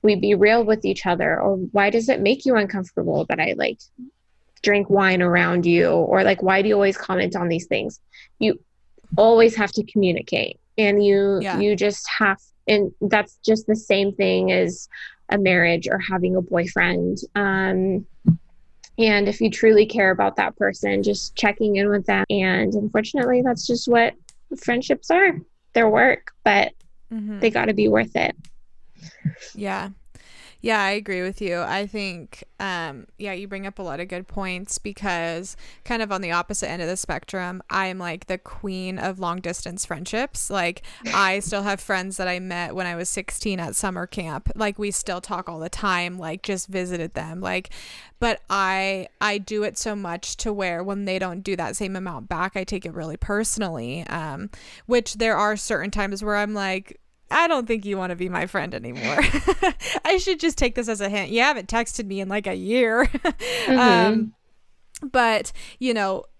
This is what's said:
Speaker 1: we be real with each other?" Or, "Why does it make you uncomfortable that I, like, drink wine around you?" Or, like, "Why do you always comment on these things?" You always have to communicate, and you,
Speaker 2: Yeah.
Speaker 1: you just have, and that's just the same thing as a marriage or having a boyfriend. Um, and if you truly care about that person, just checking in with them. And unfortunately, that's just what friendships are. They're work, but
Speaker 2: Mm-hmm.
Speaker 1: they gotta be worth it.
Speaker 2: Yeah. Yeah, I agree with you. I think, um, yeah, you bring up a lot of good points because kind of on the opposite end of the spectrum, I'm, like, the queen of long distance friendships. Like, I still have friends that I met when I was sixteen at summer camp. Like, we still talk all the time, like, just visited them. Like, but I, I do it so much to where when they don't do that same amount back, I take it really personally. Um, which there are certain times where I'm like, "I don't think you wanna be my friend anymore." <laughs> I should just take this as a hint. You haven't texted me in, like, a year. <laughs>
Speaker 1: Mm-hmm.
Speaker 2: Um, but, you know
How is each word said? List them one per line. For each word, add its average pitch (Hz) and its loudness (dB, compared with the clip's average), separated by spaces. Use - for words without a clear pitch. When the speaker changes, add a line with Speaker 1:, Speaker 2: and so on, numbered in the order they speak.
Speaker 1:
we 214 6
be 202 4
real 214 6
with 214 2
each 190 0
other?" 175 0
Or, 196 2
"Why 202 2
does 226 0
it 254 2
make 233 2
you 254 4
uncomfortable 185 0
that - -2
I, 160 0
like, - -2
drink 202 4
wine 190 4
around 175 4
you?" 170 6
Or, 170 4
like, 196 4
"Why 190 4
do 196 2
you 208 4
always 196 4
comment 180 -2
on 175 0
these 170 -2
things?" 123 -4
You 214 2
always 226 8
have 208 0
to 208 -2
communicate, - 0
and 208 4
you, 196 4
Speaker 2:
Yeah. 185 -2
Speaker 1:
you 208 4
just 202 -2
have, 196 0
and 202 2
that's 202 0
just 220 2
the 214 2
same 202 0
thing 185 2
as 180 0
a 202 2
marriage 175 2
or - 0
having 185 0
a 185 2
boyfriend. 180 0
Um, 190 0
and 208 4
if 214 -6
you 226 4
truly 220 8
care 214 4
about 196 2
that - 0
person, 196 0
just 202 -2
checking 208 2
in 202 2
with 202 2
them. 196 2
And 190 2
unfortunately, 226 2
that's 247 0
just 240 -2
what 233 4
friendships 254 -2
are. 359 4
They're 233 6
work, 233 4
but 202 4
Speaker 2:
Mm-hmm. 208 -8
Speaker 1:
they 226 4
gotta 220 0
be 214 2
worth 220 2
it. - 0
Speaker 2:
Yeah. 196 -6
Yeah, 220 2
I 196 2
agree 202 -4
with 190 -6
you. 175 -2
I 196 -4
think, 190 -10
um, 165 -8
yeah, 202 -10
you 196 -10
bring 196 -10
up 196 -12
a - -10
lot 170 -8
of 180 -10
good 180 -10
points 185 -8
because 175 -6
kind 233 -2
of 208 -4
on 190 -2
the 175 -4
opposite 175 -2
end 170 -8
of 165 -4
the 185 -4
spectrum, 185 -8
I'm, 185 -2
like, 175 -8
the 185 -4
queen 185 -8
of 190 -6
long 180 -4
distance 180 -8
friendships. 196 -6
Like, 180 -2
I 190 2
still 202 -4
have 196 -2
friends 190 -4
that 185 -4
I 180 -4
met 175 -8
when 180 -4
I 175 -6
was 175 -6
sixteen - -6
at 165 -8
summer 180 -4
camp. 165 -6
Like, 208 -4
we 208 -4
still 180 -6
talk 185 -8
all 170 -12
the 165 -8
time, 180 -2
like, 165 -8
just 190 -6
visited 180 -6
them. 160 -8
Like, 185 -6
but 233 0
I, 190 0
I 208 0
do 208 -4
it 214 -4
so 214 -6
much 185 -8
to 220 -4
where 185 -4
when 202 -6
they 190 -2
don't 185 -6
do 196 -4
that 160 -6
same 196 -6
amount 175 -10
back, 180 -4
I 185 -4
take 196 -8
it 160 -10
really 156 -8
personally. 170 -4
Um, 156 -8
which 240 0
there 220 2
are 208 2
certain 202 -4
times 202 -4
where 208 -2
I'm 208 -2
like, 196 -6
"I 330 4
don't 262 0
think 220 -2
you 202 -4
wanna 180 -4
be 180 -6
my 180 -4
friend 180 -6
anymore." - -4
<laughs> - -2
I 370 2
should 370 0
just 330 0
take 247 2
this 233 -4
as 214 -4
a 196 -2
hint. 196 -4
You 233 2
haven't 233 0
texted 226 -4
me 196 -6
in, 190 -6
like, 202 -4
a 185 -4
year. 226 2
<laughs> 277 -4
Speaker 1:
Mm-hmm. 262 4
Speaker 2:
Um, 226 4
but, 226 2
you 254 -2
know 196 -2